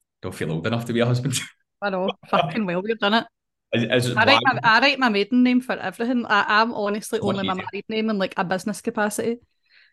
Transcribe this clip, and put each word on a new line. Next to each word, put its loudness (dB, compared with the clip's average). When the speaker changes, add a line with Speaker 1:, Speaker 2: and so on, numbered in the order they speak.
Speaker 1:
"Don't -10
feel -6
old -6
enough -2
to -6
be 0
a 2
husband." 0
<laughs> -20
Speaker 2:
I -2
know. -2
Fucking 0
well -2
weird, -4
isn't 2
it? 0
Speaker 1:
Is, 2
is -2
Speaker 2:
I 4
write 6
Speaker 1:
why 2
Speaker 2:
my, -4
I 6
write 2
my 2
maiden 2
name 4
for -4
everything. -4
I, 2
I'm 0
honestly -4
Speaker 1:
Much -2
Speaker 2:
only -2
my -2
Speaker 1:
easier. -6
Speaker 2:
married -10
name -2
in, 0
like, -2
a 0
business -4
capacity. -2